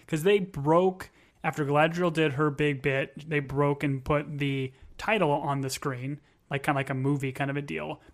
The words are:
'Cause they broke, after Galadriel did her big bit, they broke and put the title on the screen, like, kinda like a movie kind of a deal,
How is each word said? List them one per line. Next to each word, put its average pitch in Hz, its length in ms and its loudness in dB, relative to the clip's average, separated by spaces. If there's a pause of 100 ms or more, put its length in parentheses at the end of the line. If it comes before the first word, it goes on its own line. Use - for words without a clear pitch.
'Cause 156 160 -2
they 202 160 6
broke, 180 720 2 (320)
after 156 240 -2
Galadriel 160 440 4
did 156 220 2
her 151 160 2
big 143 320 0
bit, 143 480 -2
they 147 120 0
broke 143 420 0
and 135 200 0
put 147 360 -2
the 135 340 -2 (240)
title 202 320 2
on 139 320 0
the 135 80 -4
screen, 135 500 -6 (300)
like, 139 140 -4
kinda 147 160 0
like 135 100 -2
a 135 60 -2
movie 135 360 0
kind 139 200 -4
of 143 60 -4
a 143 40 -4
deal, 151 400 -8 (120)